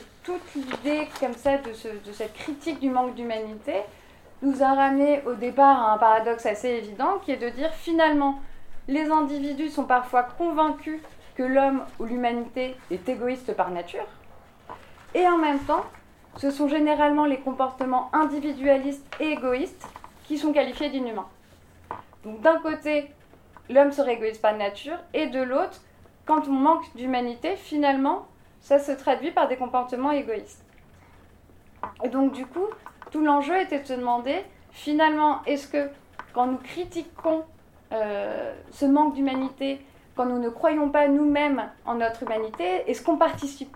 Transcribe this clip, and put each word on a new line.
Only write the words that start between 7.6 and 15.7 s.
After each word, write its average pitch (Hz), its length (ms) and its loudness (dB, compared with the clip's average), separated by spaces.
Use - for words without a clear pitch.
finalement 302 640 2
les 302 240 0
individus 294 580 0
sont 285 140 -2
parfois 247 400 2
convaincus 311 760 -2
que 262 80 -4
l'homme 269 400 2
ou 233 60 -6
l'humanité 247 720 -4
est 180 180 -6
égoïste 247 480 -4
par 180 140 0
nature, 175 380 -8
et 359 140 6
en 349 100 6
même 294 220 2
temps, - 260 0